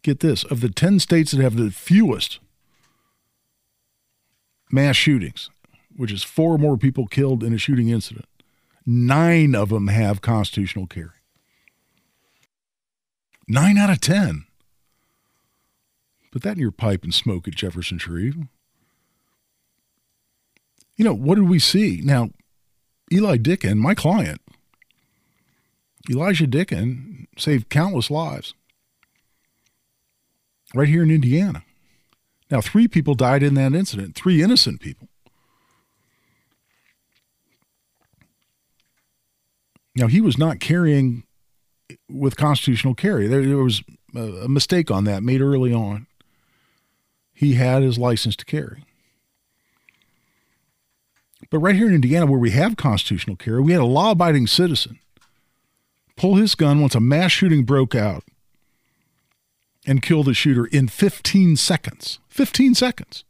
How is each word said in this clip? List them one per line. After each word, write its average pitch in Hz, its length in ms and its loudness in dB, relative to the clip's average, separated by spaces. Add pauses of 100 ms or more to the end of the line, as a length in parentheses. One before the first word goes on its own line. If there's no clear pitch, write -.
Get 139 180 -2
this, 151 240 0
of 120 180 -6
the 117 80 -2
ten 185 280 2
states 160 320 2
that 135 120 0
have 117 140 0
the 113 140 -2
fewest - 680 0 (2250)
mass 135 260 2
shootings, - 540 -2 (440)
which 117 160 -8
is 98 120 -8
four 160 340 -2
more 143 220 0
people 127 280 -2
killed 135 380 -2
in 117 80 -2
a 110 60 -2
shooting 120 320 0
incident, 110 340 -6 (640)
nine 139 680 2
of 104 140 0
them 101 200 -2
have 104 340 0
constitutional 101 640 -4
carry. 82 340 -16 (2250)
Nine 165 300 2
out 202 140 2
of 160 100 0
ten. 139 460 -2 (1800)
Put 123 140 -12
that 208 80 -6
in 180 80 -8
your 113 100 -2
pipe 101 340 -4
and 82 80 -8
smoke 92 340 -4
it, 90 80 -12
Jefferson 90 440 -8
Shreve. 98 400 -8 (2500)
You 214 80 2
know, 208 80 2
what 131 220 0
did 196 160 4
we 180 80 4
see? 156 440 0
Now, 127 280 0 (840)
Eli 190 240 2
Dicken, 110 420 0
my 127 160 2
client, 101 460 -2 (1700)
Elijah 156 380 0
Dicken, 131 800 -6 (100)
saved 135 300 -2
countless 151 420 -2
lives 151 440 -8 (2250)
right 143 140 0
here 165 160 2
in 156 80 4
Indiana. 151 500 0 (880)
Now, 135 100 0
three 226 280 2
people 147 260 0
died 131 300 2
in 143 100 2
that 135 180 0
incident, 104 440 -6
three 175 260 2
innocent - 380 2
people. - 260 -14 (4000)
Now, 123 140 0
he 165 120 4
was 151 160 2
not 156 220 -2
carrying 143 640 0 (880)
with 135 260 -4
constitutional 135 600 0
carry. 147 320 -2
There, 135 180 0
there 139 120 0
was 123 260 -2 (280)
a, 120 60 -12
a 107 300 -10
mistake 160 420 0
on 101 140 0
that 101 180 -2
made 131 180 0
early 135 320 0
on. 107 360 -6 (1200)
He 143 220 2
had 127 300 2
his 123 120 0
license 120 380 -2
to - 100 -14
carry. 143 380 -8 (2750)
But 156 120 -2
right 190 160 2
here 226 100 2
in 190 80 4
Indiana, 151 320 2
where 135 140 2
we 117 100 2
have 175 260 0
constitutional 101 600 -2
carry, 117 240 -4
we 151 100 4
had 175 120 4
a 120 40 2
law-abiding 160 640 2
citizen 165 500 -2 (1160)
pull 185 220 2
his 208 180 2
gun 147 240 2
once 143 160 2
a 113 60 2
mass 147 320 2
shooting 156 320 2
broke 135 300 0
out 104 280 -2 (1600)
and 135 160 0
kill 156 200 2
the 131 120 2
shooter 120 320 2
in 139 200 2
fifteen 185 720 2
seconds. - 600 -4 (100)
Fifteen 262 460 2
seconds. - 560 -4